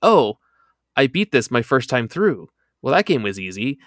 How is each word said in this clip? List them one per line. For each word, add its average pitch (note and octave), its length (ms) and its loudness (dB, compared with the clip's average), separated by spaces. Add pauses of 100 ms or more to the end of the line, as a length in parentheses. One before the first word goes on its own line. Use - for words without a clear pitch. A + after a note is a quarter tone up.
"Oh, D#3+ 360 4 (580)
I C#3 120 4
beat F3 240 -2
this B2 180 2
my A#2+ 120 0
first C3 280 -2
time A#2+ 180 -2
through. D3 400 -2 (340)
Well, C3+ 120 0
that G3 120 2
game C#3 180 0
was G2 160 -6
easy." G2+ 460 -6